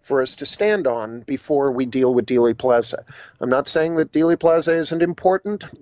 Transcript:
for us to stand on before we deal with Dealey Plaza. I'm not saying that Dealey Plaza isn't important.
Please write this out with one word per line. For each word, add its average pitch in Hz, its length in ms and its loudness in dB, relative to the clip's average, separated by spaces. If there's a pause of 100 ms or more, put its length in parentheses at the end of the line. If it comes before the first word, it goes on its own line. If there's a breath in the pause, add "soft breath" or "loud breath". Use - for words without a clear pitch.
for 135 200 0
us 127 140 -4
to 143 100 -12
stand 208 420 -2
on 117 340 -4
before 139 500 -2
we 127 140 -2
deal 127 280 2
with 120 120 2
Dealey 117 320 2
Plaza. 120 480 0 (340 loud breath)
I'm 123 100 -4
not 131 180 2
saying 165 300 -2
that 160 140 0
Dealey 165 280 2
Plaza 165 340 2
isn't 165 280 -2
important. 190 640 -2 (180)